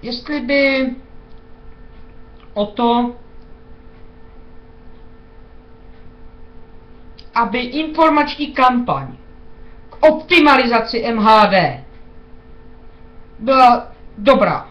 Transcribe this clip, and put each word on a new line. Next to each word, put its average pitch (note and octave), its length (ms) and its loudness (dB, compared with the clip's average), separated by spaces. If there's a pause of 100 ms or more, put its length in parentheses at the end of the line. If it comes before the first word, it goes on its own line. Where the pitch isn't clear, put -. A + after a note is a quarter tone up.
Jestli B3+ 380 -8
by C4+ 540 0 (1600)
o G#3 120 -2
to, A#3+ 480 -2 (4000)
aby A3+ 240 -2
informační D4 920 -2
kampaň A#3+ 640 -2 (760)
k - 160 2
optimalizaci C4 960 2
M A#3 140 -2
H G#3+ 280 6
D F3+ 380 0 (1500)
byla B3 540 4 (260)
dobrá. G3+ 520 2